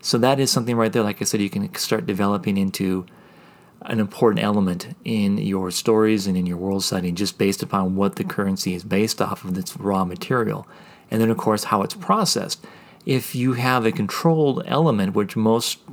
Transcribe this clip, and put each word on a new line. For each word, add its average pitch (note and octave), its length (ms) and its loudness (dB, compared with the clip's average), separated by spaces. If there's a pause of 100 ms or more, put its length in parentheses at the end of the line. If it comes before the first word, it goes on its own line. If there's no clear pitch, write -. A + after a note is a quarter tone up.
So - 180 0
that C3+ 220 4
is C3 100 2
something A#2+ 240 0
right A2 180 2
there, A#2+ 100 2
like G#2 180 -2
I A2 40 -4
said, G#2 180 0
you G2 80 0
can G2+ 240 -4
start G#2 320 -2
developing G2+ 500 0
into F#2+ 480 -2 (800)
an - 180 -2
important G#2+ 420 2
element G2 640 0
in G2+ 320 0
your G2 340 -2
stories A2 560 2
and F#2 120 0
in F2+ 80 0
your F2 100 -4
world G2 260 -2
setting F2+ 320 -2
just F#2+ 220 -4
based G2 260 0
upon F#2+ 340 -2
what G2 200 0
the G#2 80 -2
currency F#2+ 500 -2
is F2+ 80 -8
based G2+ 380 0
off - 240 -6
of, F#2 140 -4
its - 180 -8
raw F#2+ 300 2
material. G#2 600 -2 (440)
And A2+ 100 0
then, A2+ 100 4
of A2 60 0
course, G#2+ 280 0
how G2+ 180 0
it's - 120 -4
processed. - 680 -2 (400)
If B2+ 300 -2
you B2+ 180 0
have B2 320 4
a A2 80 4
controlled D3 760 0
element, A2+ 480 2
which G#2 220 0
most A2+ 420 2 (140)